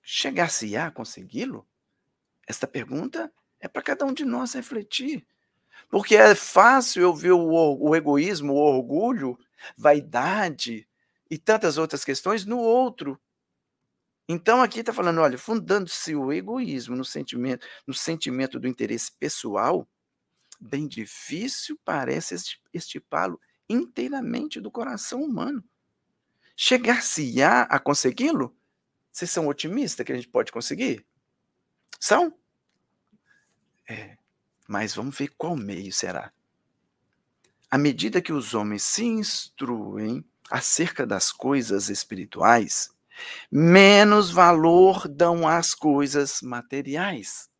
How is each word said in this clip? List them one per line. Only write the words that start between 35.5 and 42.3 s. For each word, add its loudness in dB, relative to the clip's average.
meio -10
será. -6
À 0
medida 0
que -8
os -6
homens -4
se -2
instruem -6
acerca -2
das 0
coisas -2
espirituais, 0